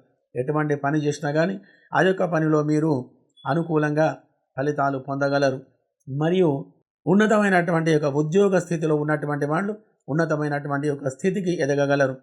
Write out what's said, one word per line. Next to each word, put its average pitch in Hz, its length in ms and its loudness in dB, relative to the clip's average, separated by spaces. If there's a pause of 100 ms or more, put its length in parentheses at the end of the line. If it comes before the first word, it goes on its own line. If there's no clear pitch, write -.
(360)
ఎటువంటి 147 400 -2
పని 139 220 -2
చేసినా 147 320 -4
కానీ 170 300 -2 (340)
ఆ 143 80 4
యొక్క 185 220 2
పనిలో 156 380 2
మీరు 151 480 0 (360)
అనుకూలంగా 151 720 0 (400)
ఫలితాలు 139 420 0
పొందగలరు. 139 600 0 (480)
మరియు 156 580 0 (400)
ఉన్నతమైనటువంటి 180 880 2
ఒక 151 80 0
ఉద్యోగ 156 540 2
స్థితిలో 156 380 -2
ఉన్నటువంటి 147 500 -2
వాళ్ళు 180 300 -4 (320)
ఉన్నతమైనటువంటి 147 800 -2
ఒక 139 200 -4
స్థితికి 175 540 -4
ఎదగగలరు. 139 600 0